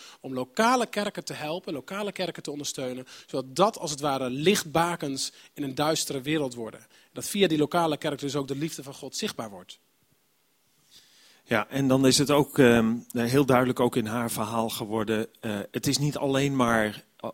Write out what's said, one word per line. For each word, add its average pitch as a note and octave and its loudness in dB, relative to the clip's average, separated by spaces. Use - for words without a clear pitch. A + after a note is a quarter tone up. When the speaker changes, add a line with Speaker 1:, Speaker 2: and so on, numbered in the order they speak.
Speaker 1:
om C3+ -10
lokale A3 2
kerken G3+ -6
te - -10
helpen, D3+ -8
lokale F#3+ -8
kerken E3+ -6
te - -10
ondersteunen, C3 -6
zodat C3 -6
dat G#3 4
als E3+ -6
het C#3+ -8
ware C3+ -2
lichtbakens D#3+ 0
in D3+ -8
een C3 -6
duistere D3 0
wereld C#3 -2
worden. A2+ -12
Dat - -10
via G3 4
die D#3 2
lokale D#3 2
kerk C#3+ -4
dus C#3 -4
ook C#3 -4
de C#3 -4
liefde D#3 -6
van C3 -14
God - -14
zichtbaar A#2+ -6
wordt. - -18
Speaker 2:
Ja, G#2+ 0
en C3+ -2
dan C3 6
is C3 6
het C#3 2
ook, D3 2
ehm, A#2 8
heel B2 2
duidelijk B2+ 4
ook B2 2
in A#2 -2
haar A#2 -4
verhaal A2+ -2
geworden, A2 -2
eh, G#2+ -4
het - -6
is C3+ 0
niet C#3+ 0
alleen C#3 0
maar, A2+ 2
eh, A2+ -10